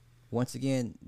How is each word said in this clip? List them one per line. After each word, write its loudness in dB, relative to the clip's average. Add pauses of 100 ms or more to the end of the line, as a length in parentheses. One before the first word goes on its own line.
(300)
Once 0
again, 0 (120)